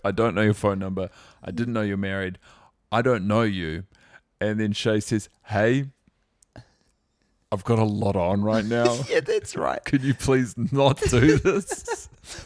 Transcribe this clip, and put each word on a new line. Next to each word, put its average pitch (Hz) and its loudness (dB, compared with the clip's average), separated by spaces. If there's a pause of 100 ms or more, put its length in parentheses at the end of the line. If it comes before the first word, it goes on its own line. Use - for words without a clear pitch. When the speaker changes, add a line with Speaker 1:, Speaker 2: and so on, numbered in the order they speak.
Speaker 1:
I 98 -2
don't 104 0
know 98 0
your 107 4
phone 101 0
number. 95 -4 (340)
I - -10
didn't 117 -4
know 110 0
you're 98 -2
married. 95 -4 (520)
I 117 2
don't 117 2
know 107 4
you." 90 -2 (560)
And 107 0
then 107 0
Shay 107 0
says, 107 -4 (180)
"Hey, 123 0 (1600)
I've 101 -6
got 113 2
a 110 4
lot 104 0
on 95 0
right 110 0
now. 117 0
Speaker 2:
<laughs> 117 -8
Yeah, 480 2
that's - -4
right. - -4
Speaker 1:
Could 135 0
you 135 0
please 131 0
not 135 2
do 131 4
Speaker 2:
<laughs> - -
Speaker 1:
this?" - -4 (380)